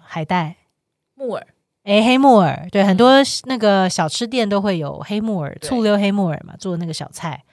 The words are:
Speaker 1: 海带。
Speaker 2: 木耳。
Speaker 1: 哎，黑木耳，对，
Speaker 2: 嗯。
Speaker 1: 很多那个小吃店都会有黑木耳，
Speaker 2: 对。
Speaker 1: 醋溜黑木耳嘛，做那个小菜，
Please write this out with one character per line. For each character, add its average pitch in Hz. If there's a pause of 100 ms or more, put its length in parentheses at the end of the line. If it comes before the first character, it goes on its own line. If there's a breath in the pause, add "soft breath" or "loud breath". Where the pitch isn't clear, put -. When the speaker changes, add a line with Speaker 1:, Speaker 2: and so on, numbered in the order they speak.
Speaker 1:
海 -
带。 170 (580)
Speaker 2:
木 262
耳。 - (380)
Speaker 1:
哎， 202
黑 254
木 269
耳， 147
对， 196
Speaker 2:
嗯。 196
Speaker 1:
很 190
多 240 (320)
那 262
个 196
小 170
吃 240
店 226
都 202
会 196
有 143
黑 208
木 220
耳， 143
Speaker 2:
对。 -
Speaker 1:
醋 240
溜 208
黑 202
木 202
耳 160
嘛， -
做 185
那 170
个 160
小 -
菜， 143